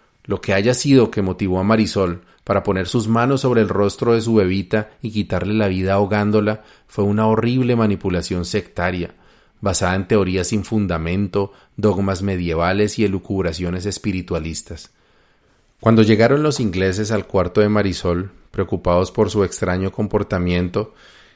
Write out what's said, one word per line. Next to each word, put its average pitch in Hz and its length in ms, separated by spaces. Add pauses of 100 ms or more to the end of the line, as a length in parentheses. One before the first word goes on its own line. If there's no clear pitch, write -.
(240)
lo 101 160
que 101 140
haya 104 180
sido 131 380
que - 100
motivó 92 400
a 95 40
Marisol 101 580 (220)
para 98 180
poner 95 260
sus 110 200
manos 123 340
sobre 123 180
el 107 80
rostro 101 460
de 113 60
su 117 140
bebita 98 560 (100)
y 117 100
quitarle 98 440
la 107 140
vida 95 260
ahogándola 104 720 (240)
fue - 160
una 104 220
horrible 120 500
manipulación 92 680
sectaria, 90 680 (460)
basada 92 340
en 95 140
teorías 92 400
sin 104 160
fundamento, 95 880 (240)
dogmas 98 460
medievales 92 760
y 110 60
elucubraciones 90 840
espiritualistas. 87 1040 (920)
Cuando 113 220
llegaron 113 400
los 147 180
ingleses 95 520
al 101 140
cuarto 92 340
de 104 80
Marisol, 98 640 (200)
preocupados 92 640
por 107 180
su 101 140
extraño 92 480
comportamiento, 90 1000 (420)